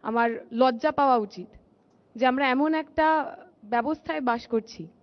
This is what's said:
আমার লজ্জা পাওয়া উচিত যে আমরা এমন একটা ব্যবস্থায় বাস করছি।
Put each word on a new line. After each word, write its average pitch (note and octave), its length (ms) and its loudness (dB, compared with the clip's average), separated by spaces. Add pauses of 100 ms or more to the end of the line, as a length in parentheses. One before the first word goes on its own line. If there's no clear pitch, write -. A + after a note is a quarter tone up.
আমার A#3 500 -2
লজ্জা B3+ 400 2
পাওয়া C#4 240 2
উচিত G3+ 320 -4 (680)
যে A#3 100 0
আমরা C4 240 2
এমন C#4+ 240 2
একটা D#4 640 0 (280)
ব্যবস্থায় A#3+ 580 -4
বাস A#3+ 260 -2
করছি। A3 400 -6 (160)